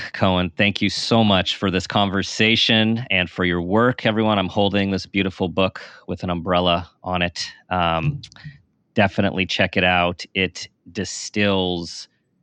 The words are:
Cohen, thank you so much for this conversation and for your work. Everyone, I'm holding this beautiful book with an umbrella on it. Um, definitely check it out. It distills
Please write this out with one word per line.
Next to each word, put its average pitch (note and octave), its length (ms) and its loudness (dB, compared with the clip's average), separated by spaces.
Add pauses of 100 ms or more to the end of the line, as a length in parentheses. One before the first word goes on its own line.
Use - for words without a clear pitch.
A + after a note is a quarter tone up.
(140)
Cohen, F2+ 440 2
thank G2+ 240 0
you G2+ 80 2
so - 340 2
much F#2+ 320 2
for G2 160 0
this F#2 160 -2
conversation A2 1200 2
and F2+ 200 0
for F#2 160 -2
your F2 160 0
work. A2+ 440 0
Everyone, G#2+ 320 2
I'm F#2 120 0
holding G2 420 0
this F#2+ 140 -4
beautiful F#2+ 420 -2
book F#2 340 -2 (260)
with F2+ 160 -8
an F#2 60 -4
umbrella F2 600 0 (140)
on F2+ 200 -4
it. - 240 -6 (220)
Um, E2 520 -2 (720)
definitely G2 520 0
check - 320 0
it F#2 60 4
out. F2 400 2 (120)
It F#2 320 -4 (240)
distills F#2 1160 -2 (360)